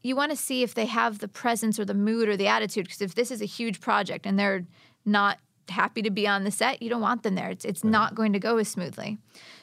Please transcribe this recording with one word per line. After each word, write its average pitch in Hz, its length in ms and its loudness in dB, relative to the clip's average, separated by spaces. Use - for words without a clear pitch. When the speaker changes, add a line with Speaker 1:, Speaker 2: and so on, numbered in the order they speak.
Speaker 1:
you 254 120 -2
wanna 285 200 -2
see 254 280 -2
if 240 120 -2
they 220 100 0
have 226 340 -2
the 214 80 -10
presence 220 520 -2
or 208 60 -2
the 196 100 -2
mood 220 340 2
or 202 80 2
the 196 100 2
attitude, 214 420 0
'cause - 120 -10
if 190 140 -4
this 247 160 0
is 220 100 -8
a 208 40 -4
huge 214 360 -4
project 208 440 -2
and 196 120 2
they're 196 280 2
not 202 340 6
happy 190 320 0
to 208 100 2
be 202 160 0
on 196 160 2
the 202 80 0
set, 233 320 0
you 226 60 -4
don't 233 120 -2
want 220 220 0
them 196 120 0
there. 185 140 -4
It's, 190 140 -10
it's - 220 -6
Speaker 2:
Right. 220 60 4
Speaker 1:
not 214 240 2
going 220 180 2
to 202 60 2
go 226 180 0
as 208 100 0
smoothly. 202 500 -8